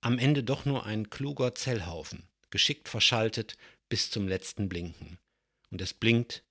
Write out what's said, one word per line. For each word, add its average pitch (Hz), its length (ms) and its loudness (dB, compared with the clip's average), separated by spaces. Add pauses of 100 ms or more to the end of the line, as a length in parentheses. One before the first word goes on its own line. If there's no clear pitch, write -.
Am 123 180 2
Ende 139 240 4
doch 131 220 -2
nur 139 200 0
ein 110 240 -4
kluger 135 460 -2
Zellhaufen, 87 720 -6 (240)
geschickt - 380 0
verschaltet 113 680 2 (320)
bis - 220 -2
zum 101 160 -2
letzten 95 420 -2
Blinken. 85 480 -8 (540)
Und 92 100 -6
es - 140 -6
blinkt 117 560 2